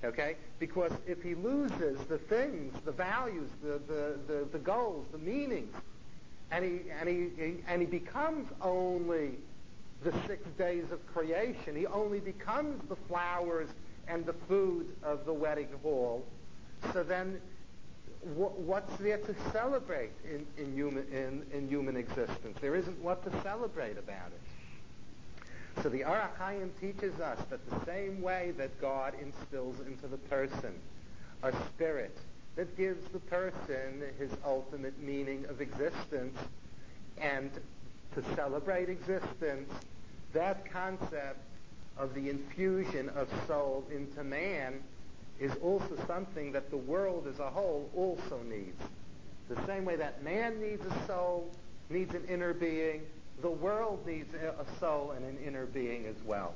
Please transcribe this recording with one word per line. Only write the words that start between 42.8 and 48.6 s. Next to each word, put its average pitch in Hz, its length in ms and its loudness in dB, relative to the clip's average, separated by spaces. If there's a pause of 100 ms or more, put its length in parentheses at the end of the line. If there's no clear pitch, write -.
of 139 200 0 (180)
soul 139 440 2
into 143 320 -4
man 139 580 0 (580)
is 135 120 4 (100)
also 180 340 4 (120)
something 170 440 -2
that 135 200 0
the 147 60 0
world 165 500 2
as 127 120 -6
a 139 100 0
whole 147 460 2
also 170 540 2
needs. 98 320 -4 (640)